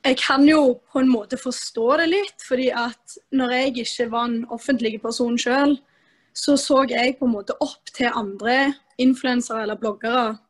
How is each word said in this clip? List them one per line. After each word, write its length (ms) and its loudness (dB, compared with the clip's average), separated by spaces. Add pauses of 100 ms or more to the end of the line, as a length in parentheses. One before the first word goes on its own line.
Jeg 120 2
kan 300 4
jo 320 6 (140)
på 100 0
en 80 4
måte 260 0
forstå 500 -6 (140)
det 80 2
litt, 380 -2
fordi 240 0
at 460 -8 (180)
når 220 0
jeg 160 0 (100)
ikke 300 -4
var 160 -2
en 160 -4 (100)
offentlig 480 -2
person 360 -2
selv, 420 0 (520)
så 240 0
så 320 2
jeg 300 0
på 80 -2
en 80 2
måte 260 -6
opp 340 -6
til 200 0
andre 600 0 (280)
influensere 600 0
eller 160 -6
bloggere 560 -2 (140)